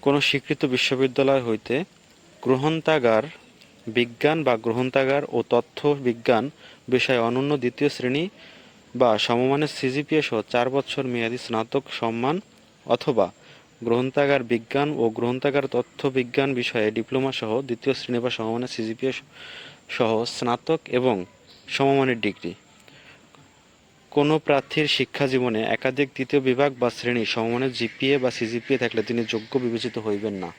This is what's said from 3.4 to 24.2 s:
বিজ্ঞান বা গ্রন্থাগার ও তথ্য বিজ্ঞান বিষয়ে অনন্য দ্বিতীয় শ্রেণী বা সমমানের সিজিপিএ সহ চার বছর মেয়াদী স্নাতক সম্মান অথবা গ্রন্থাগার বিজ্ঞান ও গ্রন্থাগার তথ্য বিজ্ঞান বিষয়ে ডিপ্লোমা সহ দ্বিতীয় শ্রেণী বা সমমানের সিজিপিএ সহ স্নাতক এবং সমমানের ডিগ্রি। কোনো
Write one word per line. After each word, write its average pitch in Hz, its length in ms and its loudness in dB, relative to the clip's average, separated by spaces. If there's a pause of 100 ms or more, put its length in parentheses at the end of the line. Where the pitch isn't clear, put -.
বিজ্ঞান 123 560 0
বা 123 140 2
গ্রন্থাগার 127 720 0
ও 120 220 -2
তথ্য - 380 0
বিজ্ঞান 123 640 2 (400)
বিষয়ে 123 300 2
অনন্য 131 380 0
দ্বিতীয় 123 320 0
শ্রেণী 139 400 -2 (680)
বা 120 220 4
সমমানের 131 500 2
সিজিপিএ 143 540 -2
সহ 113 280 -2
চার 123 200 2
বছর 135 340 -2
মেয়াদী 120 340 -2
স্নাতক 113 540 -4
সম্মান 120 500 -2 (440)
অথবা 117 460 0 (520)
গ্রন্থাগার 131 600 0
বিজ্ঞান 120 540 -2
ও 117 120 2
গ্রন্থাগার 127 580 0
তথ্য - 400 -4
বিজ্ঞান 131 460 0
বিষয়ে 117 380 0
ডিপ্লোমা 131 400 -2
সহ 117 300 -2
দ্বিতীয় 127 340 -2
শ্রেণী 123 240 -4
বা 123 100 -2
সমমানের 117 380 -4
সিজিপিএ 113 440 -4 (760)
সহ 113 360 2
স্নাতক 123 600 -2
এবং 123 380 2 (420)
সমমানের 135 520 2
ডিগ্রি। 98 340 -4 (1600)
কোনো 151 280 2